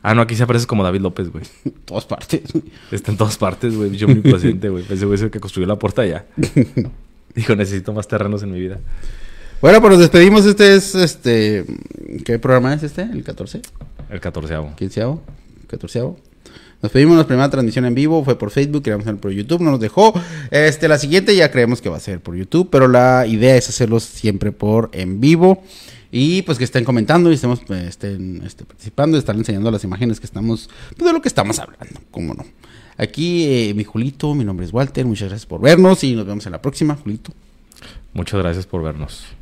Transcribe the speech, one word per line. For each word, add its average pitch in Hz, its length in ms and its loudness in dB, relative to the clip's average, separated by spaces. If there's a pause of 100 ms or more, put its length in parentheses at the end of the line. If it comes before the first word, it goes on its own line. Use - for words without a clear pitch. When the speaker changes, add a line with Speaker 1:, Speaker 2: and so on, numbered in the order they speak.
Speaker 1:
Ah, 107 140 0
no, 117 80 4
aquí 113 120 -2
se 113 60 0
aparece 117 240 0
como 107 180 -2
David 92 180 -2
López, 90 280 -6
güey. 85 140 -14 (120)
Speaker 2:
<laughs> - 100 -18
En - 80 -8 (120)
todas 95 200 -10
partes, - 460 -8
güey. 156 120 -4 (280)
Speaker 1:
Está 104 200 -6
en 101 60 -2
todas 107 200 -2
partes, 110 380 -4
güey. 104 200 -4
Yo 104 120 0
muy 107 140 6
paciente, 98 480 0
güey. 90 200 -6
Ese 98 160 -4
güey 101 120 0
es 101 40 -2
el 110 80 -2
que 104 100 -10
construyó 92 280 -6
la 101 100 -2
puerta 117 240 -2
allá. 87 240 -4 (560)
Speaker 2:
<laughs> - 540 -14
Speaker 1:
Dijo, 113 200 0
"Necesito 98 380 -4
más 104 140 -6
terrenos 101 340 -4
en 98 100 -10
mi 90 80 -8
vida". 92 200 -8 (840)
Speaker 2:
Bueno, 190 180 10
pues 208 120 8
nos 180 80 8
despedimos. 180 480 8
Este 202 280 8
es, 196 200 2
este, 113 720 0 (600)
¿qué 117 140 -2
programa 127 340 2
es 151 80 -4
este? 156 220 -8
¿El 214 200 -10
catorce? - 380 -14 (480)
Speaker 1:
El 98 100 -10
catorceavo. 78 560 -8
Speaker 2:
¿Quinceavo? 113 460 -6 (460)
Catorceavo. 131 500 -8 (640)
Nos 104 100 -4
pedimos 151 240 6
la 160 120 4
primera 135 200 0
transmisión 131 380 -2
en 120 80 -2
vivo, 151 320 0
fue 131 140 0
por 104 100 -6
Facebook, 143 320 -2
queríamos 104 240 -4
hacer 107 140 -6
por 101 120 -8
YouTube, 117 300 -4
no 165 80 2
nos 135 100 0
dejó. 180 400 2 (300)
Este, 147 380 2
la 151 100 4
siguiente 175 380 2
ya 160 160 4
creemos 120 280 0
que - 100 -6
va 80 80 -8
a - 20 -10
ser 95 220 -10
por 87 140 -12
YouTube, 156 360 -2
pero 131 160 6
la 127 400 4
idea 113 280 4
es 120 140 2
hacerlos 113 320 0
siempre 101 500 -4
por 110 420 0
en 92 280 -6
vivo. 170 420 4 (500)
Y 156 280 0
pues 160 160 -4
que 123 60 -2
estén 123 200 -2
comentando 131 480 2
y 156 40 4
estemos, - 340 -2
eh, 92 180 -8
estén, 92 560 -10
este, - 220 -18
participando, 151 520 -4
están 107 200 -4
enseñando 110 320 -2
las 107 140 -4
imágenes 107 360 -4
que - 60 -18
estamos, 113 440 -6 (280)
pues, 330 100 -4
de 339 60 2
lo 330 80 -2
que 294 80 -8
estamos - 300 -4
hablando, - 500 -18
cómo 82 240 -10
no. - 100 -14 (540)
Aquí, 165 480 -2
eh, 120 300 0
mi 107 100 -4
Julito, 139 480 -6
mi 143 100 -2
nombre 92 220 -6
es 87 80 -12
Walter, 135 320 -4
muchas 104 240 -4
gracias 104 160 -12
por 82 160 -10
vernos 180 420 6
y 131 120 0
nos 110 100 -6
vemos 101 220 -10
en 92 40 -12
la 78 120 -12
próxima, 147 320 -4
Julito. 110 360 -12 (840)
Speaker 1:
Muchas 95 280 -4
gracias 87 240 -4
por 90 180 -8
vernos. 76 400 -10 (180)